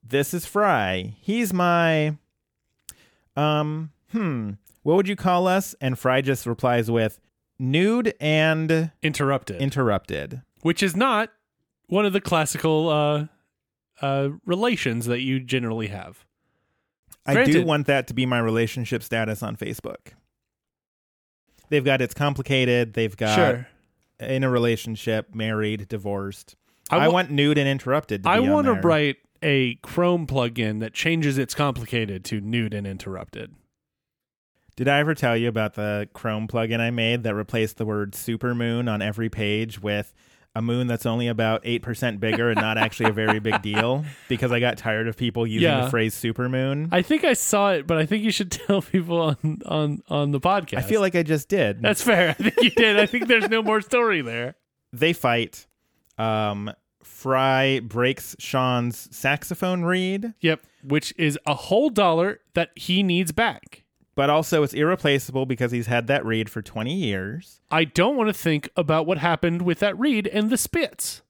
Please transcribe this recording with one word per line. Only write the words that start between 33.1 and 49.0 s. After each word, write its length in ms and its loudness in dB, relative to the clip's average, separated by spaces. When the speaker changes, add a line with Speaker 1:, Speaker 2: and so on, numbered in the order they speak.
Speaker 1:
Did 120 0
I 100 4
ever 160 2
tell 220 2
you 120 0
about 260 -2
the 380 -4
Chrome 340 -6
plugin 340 -2
I 100 0
made 340 0
that 100 -2
replaced 440 -2
the 80 -4
word 260 -2
supermoon 800 -2
on 80 -2
every 300 -2
page 500 -2
with 320 -4
a 80 -4
moon 240 0
that's 180 -2
only 240 0
about 360 0
eight 180 -4
percent 380 -4
bigger 300 0
and 100 2
not 180 0
actually 320 0
a 20 -4
very 280 0
big 220 0
deal 420 -2
Speaker 2:
<laughs> 120 -20
Speaker 1:
because 240 -2
I 80 0
got 180 -2
tired 300 -4
of 80 -6
people 300 -2
using 220 2
Speaker 2:
Yeah. 160 2
Speaker 1:
the 60 -4
phrase 240 0
supermoon? 800 -4
Speaker 2:
I 100 2
think 220 0
I 100 4
saw 380 2
it, 140 -2
but 120 2
I 80 2
think 160 -2
you 80 2
should 200 -4
<laughs> 160 -8
tell 140 4
people 400 0